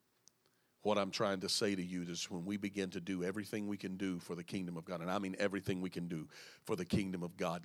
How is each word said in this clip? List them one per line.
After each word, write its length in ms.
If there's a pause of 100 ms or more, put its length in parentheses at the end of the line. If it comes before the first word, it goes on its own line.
(840)
What 140
I'm 140
trying 280
to 80
say 280
to 60
you 200
is 260
when 160
we 120
begin 340
to 100
do 220
everything 460
we 80
can 200
do 220
for 160
the 80
kingdom 340
of 80
God, 160
and 80
I 120
mean 180
everything 420
we 100
can 180
do 200 (360)
for 100
the 100
kingdom 380
of 140
God, 280